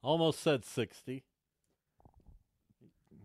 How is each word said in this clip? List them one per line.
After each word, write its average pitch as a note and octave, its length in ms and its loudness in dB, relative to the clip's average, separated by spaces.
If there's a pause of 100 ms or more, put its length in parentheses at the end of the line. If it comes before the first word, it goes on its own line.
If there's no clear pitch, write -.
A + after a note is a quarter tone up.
Almost D#3 380 2
said C#3 240 2
sixty. B2+ 580 -6 (2000)